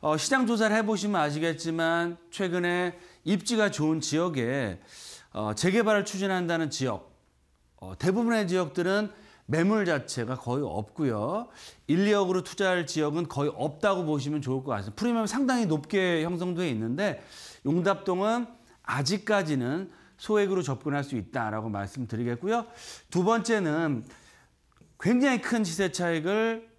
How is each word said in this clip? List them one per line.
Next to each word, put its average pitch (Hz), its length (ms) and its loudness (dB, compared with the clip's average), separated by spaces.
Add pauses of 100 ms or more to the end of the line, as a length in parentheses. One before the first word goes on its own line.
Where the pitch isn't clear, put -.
어, 151 160 2
시장 262 280 2
조사를 214 300 4
해보시면 208 420 0
아시겠지만 165 1000 0 (120)
최근에 175 680 0 (260)
입지가 208 460 2
좋은 156 300 0
지역에, 135 800 0 (520)
어, 107 220 -4
재개발을 202 500 2
추진한다는 180 640 -2
지역, - 480 -4 (600)
어, 92 220 -14
대부분의 220 500 2
지역들은 180 640 0 (340)
매물 190 380 4
자체가 127 520 -2
거의 123 280 -2
없고요. 117 840 -2 (400)
일, 180 180 4
이억으로 190 380 2
투자할 185 420 0
지역은 151 420 -2
거의 143 240 -2
없다고 180 520 0
보시면 147 380 -2
좋을 131 200 -2
것 139 80 -6
같습니다. 104 240 -4
프리미엄 233 320 0
상당히 240 400 0
높게 170 560 2
형성돼 175 480 -2
있는데 127 500 -2 (460)
용답동은 190 800 2 (380)
아직까지는 156 1040 0 (280)
소액으로 202 440 2
접근할 139 400 -2
수 139 140 -4
있다라고 110 520 -4
말씀드리겠고요. 120 1000 -4 (440)
두 180 140 2
번째는 170 800 2 (960)
굉장히 247 400 4
큰 226 240 0
시세 180 260 0
차익을 202 800 0 (100)